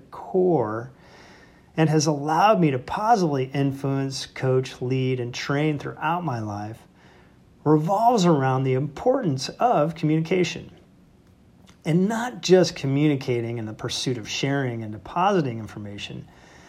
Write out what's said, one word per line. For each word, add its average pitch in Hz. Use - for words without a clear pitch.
core 131
and 160
has 151
allowed 165
me 160
to 127
positively 180
influence, 135
coach, 131
lead, 131
and 120
train 147
throughout 160
my 123
life 107
revolves 196
around 135
the 131
importance 151
of 165
communication. 160
And 180
not 226
just 175
communicating 131
in 110
the 110
pursuit 120
of 104
sharing 135
and 107
depositing 165
information, 104